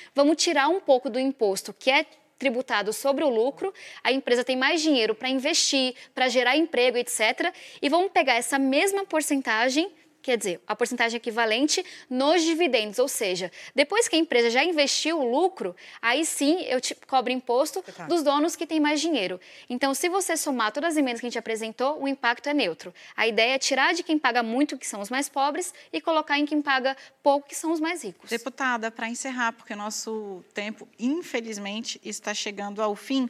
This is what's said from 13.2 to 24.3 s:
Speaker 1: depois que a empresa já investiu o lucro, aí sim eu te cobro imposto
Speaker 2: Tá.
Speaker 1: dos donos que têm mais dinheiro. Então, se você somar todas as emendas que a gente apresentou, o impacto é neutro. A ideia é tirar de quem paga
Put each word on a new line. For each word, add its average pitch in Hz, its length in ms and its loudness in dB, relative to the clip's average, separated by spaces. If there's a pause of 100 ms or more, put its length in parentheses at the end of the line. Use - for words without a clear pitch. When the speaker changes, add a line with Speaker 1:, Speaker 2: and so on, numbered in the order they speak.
Speaker 1:
depois 392 320 2
que 339 100 0
a - 20 6
empresa 240 320 2
já 254 120 4
investiu 320 560 0
o 247 120 0
lucro, 262 440 0 (260)
aí 262 260 0
sim 311 380 0
eu 254 140 0
te - 160 -6
cobro 254 380 0
imposto 254 500 0
Speaker 2:
Tá. - 220 -16
Speaker 1:
dos 330 180 0
donos 294 320 2
que 330 120 -8
têm 320 120 -2
mais 294 220 2
dinheiro. 214 400 -2 (260)
Então, 269 280 -2
se 339 160 -2
você 359 260 -2
somar 240 360 -2
todas 311 200 -2
as 302 60 0
emendas 247 220 0
que 247 60 -8
a 240 40 -6
gente 240 80 -6
apresentou, 226 640 -4
o 277 40 -2
impacto 262 440 -2
é - 20 0
neutro. 185 400 -2 (240)
A 220 100 2
ideia 226 280 4
é 269 40 0
tirar 277 360 2
de 339 80 -4
quem 311 160 0
paga 247 240 2